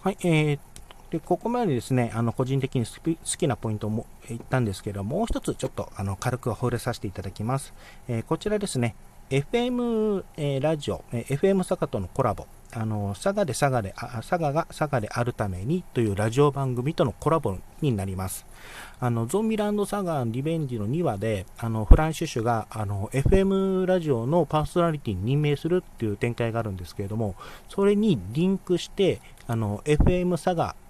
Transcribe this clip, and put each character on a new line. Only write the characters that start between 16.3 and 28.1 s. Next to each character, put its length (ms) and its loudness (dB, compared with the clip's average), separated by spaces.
ジ 100 2
オ 100 6
番 240 -2
組 200 -2
と 100 2
の 80 2
コ 160 -2
ラ 100 4
ボ 180 -2
に 100 2
な 120 0
り 120 -4
ま 120 -4
す。 180 -10
あ 100 0
の、 160 2
ゾ 160 0
ン 60 0
ビ 80 0
ラ 140 0
ン 60 0
ド 80 2
サ 180 -2
ガ 240 0
リ 160 -2
ベ 140 0
ン 120 -2
ジ 100 -4
の 80 -2
二 160 0
話 160 0
で、 280 -2
あ 100 -4
の、 160 0
フ 120 12
ラ 100 4
ン 80 -2
シ 100 -4
ュ 20 -4
シ 140 -2
ュ 20 -2
が、 280 0
あ 160 -4
の、 260 -4
エ 80 2
フ 160 6
エ 80 6
ム 420 2
ラ 140 4
ジ 100 -2
オ 160 2
の 200 4
パ 140 2
ー 40 0
ソ 160 0
ナ 100 4
リ 80 -2
テ 120 -4
ィ 40 0
に 100 -4
任 180 2
命 140 2
す 120 -4
る 180 2
っ 120 -20
て 80 -2
い 60 0
う 40 -2
展 180 0
開 180 0
が 80 0
あ 20 -2
る 80 -4
ん 60 -6
で 100 -10
す 100 -14
け 60 -6
れ 60 -4
ど 80 -4
も、 180 0
そ 160 0
れ 120 6
に 220 4